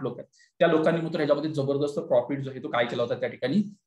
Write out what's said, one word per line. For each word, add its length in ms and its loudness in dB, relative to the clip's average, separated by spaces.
लोक 180 -6
आहेत, 80 -14
त्या 80 6
लोकांनी 340 4
मात्र 140 -4
ह्याच्यामध्ये 360 2
जबरदस्त 480 -2
profit 400 0
जो 100 -6
आहे 140 -12
तो 40 -8
काय 180 0
केला 180 -2
होता 100 -2
त्या 160 -4
ठिकाणी 460 -2